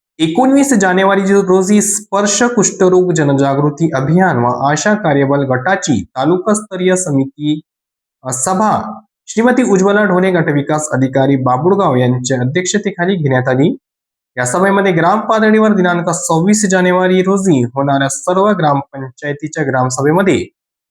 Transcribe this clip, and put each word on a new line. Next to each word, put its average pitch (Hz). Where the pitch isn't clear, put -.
एकोणवीस 262
जानेवारी 190
रोजी 190
स्पर्श 208
कुष्ठरोग 185
जनजागृती 143
अभियान 151
व 120
आशा 147
कार्यबल 143
गटाची 131
तालुकास्तरीय 185
समिती, 147
अ, 131
सभा 185
श्रीमती 247
उज्ज्वला 202
ढोले 185
गटविकास 151
अधिकारी 135
बाबुळगाव 143
यांच्या 127
अध्यक्षतेखाली 180
घेण्यात 135
आली. 143
या 123
सभेमध्ये 196
ग्राम 175
पातळीवर 214
दिनांक 175
सव्वीस 185
जानेवारी 185
रोजी 190
होणाऱ्या 139
सर्व 190
ग्रामपंचायतीच्या 147
ग्रामसभेमध्ये 135